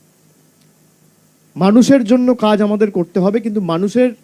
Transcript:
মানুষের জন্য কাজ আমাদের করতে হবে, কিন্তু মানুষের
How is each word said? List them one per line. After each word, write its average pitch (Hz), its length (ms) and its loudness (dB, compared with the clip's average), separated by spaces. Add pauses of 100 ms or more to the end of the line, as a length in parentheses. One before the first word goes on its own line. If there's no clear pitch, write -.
(1600)
মানুষের 220 540 4
জন্য 247 180 2 (160)
কাজ 214 220 2
আমাদের 208 240 -2
করতে 185 340 -6
হবে, 208 160 0
কিন্তু 208 200 -6 (120)
মানুষের 214 380 -2 (140)